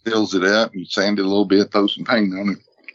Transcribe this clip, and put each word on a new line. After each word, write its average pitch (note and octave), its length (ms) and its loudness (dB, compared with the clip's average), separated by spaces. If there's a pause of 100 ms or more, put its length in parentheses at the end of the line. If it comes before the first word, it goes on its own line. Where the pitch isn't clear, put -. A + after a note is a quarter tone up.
seals A2 300 0
it F2+ 80 2
up. G#2 320 2
You F2+ 100 -10
sand G2+ 340 -2
it G2 60 -2
a - 20 -2
little G2+ 180 2
bit, G2 260 2
throw G2+ 160 0
some - 180 -6
paint G#2+ 320 0
on G2+ 120 -4
it. F#2 80 -4 (380)